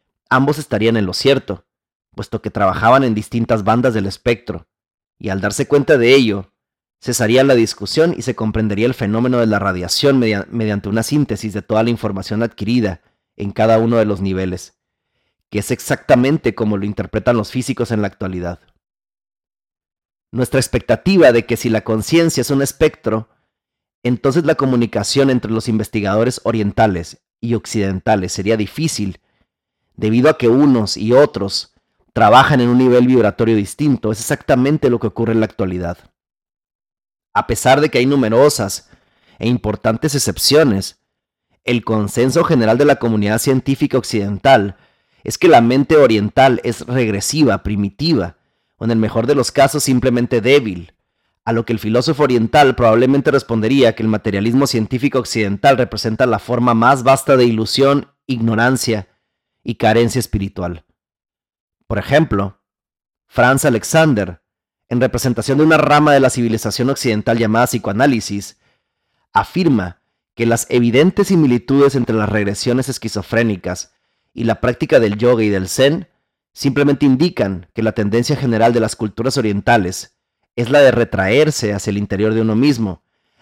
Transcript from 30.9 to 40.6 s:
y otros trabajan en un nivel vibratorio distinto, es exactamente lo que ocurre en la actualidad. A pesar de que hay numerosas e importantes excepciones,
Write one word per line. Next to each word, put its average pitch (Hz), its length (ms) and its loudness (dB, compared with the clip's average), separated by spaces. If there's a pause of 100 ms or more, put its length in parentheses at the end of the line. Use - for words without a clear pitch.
y 113 160 -2
otros 131 600 0 (400)
trabajan 127 480 4
en 120 80 2
un 123 80 4
nivel 123 300 4
vibratorio 113 480 2
distinto, 113 560 -2
es 107 80 -6
exactamente 139 680 0
lo 117 100 0
que 113 80 -4
ocurre 113 260 -2
en 113 80 2
la 107 40 0
actualidad. 90 520 -6 (1400)
A 104 140 -2
pesar 131 340 2
de 151 80 2
que - 80 -2
hay 123 80 2
numerosas 127 840 0 (500)
e 113 100 -2
importantes 113 680 -2
excepciones, 127 840 0 (640)